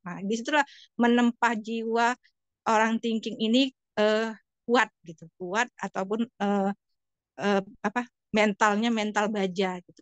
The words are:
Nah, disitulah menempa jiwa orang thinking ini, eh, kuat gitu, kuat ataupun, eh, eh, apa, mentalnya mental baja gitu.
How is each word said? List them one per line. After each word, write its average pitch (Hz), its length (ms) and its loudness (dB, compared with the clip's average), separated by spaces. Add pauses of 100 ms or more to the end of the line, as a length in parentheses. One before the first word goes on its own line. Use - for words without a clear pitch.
Nah, 175 200 -10
disitulah 262 380 0 (340)
menempa 240 600 4
jiwa 226 560 -2 (540)
orang 220 340 2
thinking 220 400 -4
ini, 247 300 2 (260)
eh, 214 320 2 (360)
kuat 233 220 2 (180)
gitu, 165 200 -18 (140)
kuat 202 280 -2 (120)
ataupun, 202 460 -4
eh, 202 440 -2 (720)
eh, 202 200 0 (220)
apa, 226 180 -4 (320)
mentalnya 214 600 2
mental 208 380 -2
baja 185 500 -2
gitu. - 200 -20